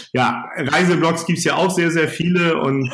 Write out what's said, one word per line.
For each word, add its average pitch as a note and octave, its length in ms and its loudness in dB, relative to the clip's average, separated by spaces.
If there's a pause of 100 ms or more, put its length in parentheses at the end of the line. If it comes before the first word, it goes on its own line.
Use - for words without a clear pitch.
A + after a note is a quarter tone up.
(120)
ja, A#2+ 440 -2
Reiseblogs E3+ 720 0
gibt's - 180 -2
ja C#3+ 100 2
auch F3 160 0
sehr, E3+ 220 0
sehr D#3+ 160 2
viele E3+ 520 0
und, C3+ 340 0